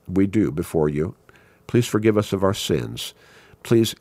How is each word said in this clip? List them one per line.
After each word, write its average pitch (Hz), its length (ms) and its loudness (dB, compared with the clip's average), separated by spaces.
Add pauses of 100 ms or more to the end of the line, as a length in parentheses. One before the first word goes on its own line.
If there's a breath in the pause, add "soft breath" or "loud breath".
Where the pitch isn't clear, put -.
we 95 220 0
do 98 240 0
before 78 360 -2
you. 76 280 -4 (500 soft breath)
Please 120 220 0
forgive 107 280 2
us 104 160 0
of 98 120 0
our 98 100 2
sins. - 580 -4 (520 soft breath)
Please 113 360 2